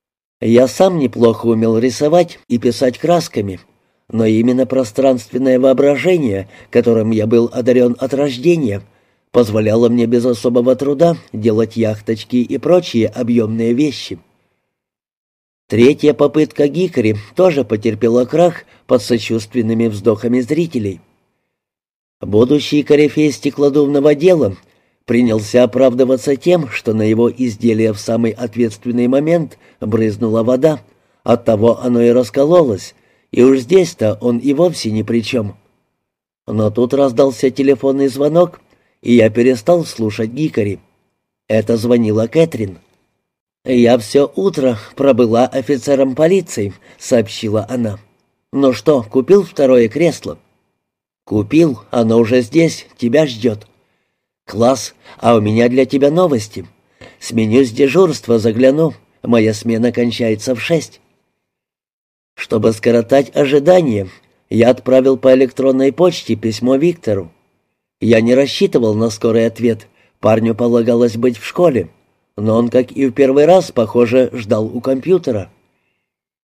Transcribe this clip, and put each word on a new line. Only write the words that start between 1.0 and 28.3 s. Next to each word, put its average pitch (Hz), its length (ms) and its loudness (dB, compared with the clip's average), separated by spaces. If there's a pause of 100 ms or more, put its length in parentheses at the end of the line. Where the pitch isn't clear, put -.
умел 113 320 0
рисовать 151 720 0
и 120 100 -2
писать 127 400 -2
красками, 156 640 -4 (500)
но 110 160 0
именно 120 400 2
пространственное 127 920 -2
воображение, 135 880 0 (200)
которым 113 420 0
я 107 160 0
был 117 260 2
одарен 120 460 0
от 135 140 -6
рождения, 135 680 -2 (500)
позволяло 110 580 2
мне 120 160 0
без 120 200 0
особого 123 500 0
труда 147 420 0 (160)
делать 110 440 -2
яхточки 110 600 -4
и 123 200 -2
прочие 151 500 0
объемные 113 640 -2
вещи. 123 460 -6 (1500)
Третья 147 440 4
попытка 147 540 0
Гикари 139 480 -2 (200)
тоже 165 280 2
потерпела 113 640 -2
крах 165 400 -2 (200)
под 123 160 0
сочувственными 113 880 -2
вздохами 113 540 -2
зрителей. 123 580 -4 (1200)
Будущий 127 640 0
корифей 151 480 2
стеклодувного 143 800 0
дела 143 420 0 (500)
принялся 120 580 0
оправдываться 127 720 0
тем, 165 340 -2
что - 240 -6
на 110 80 -2
его 110 300 0
изделие 113 600 -2
в 104 80 -8
самый 113 320 -2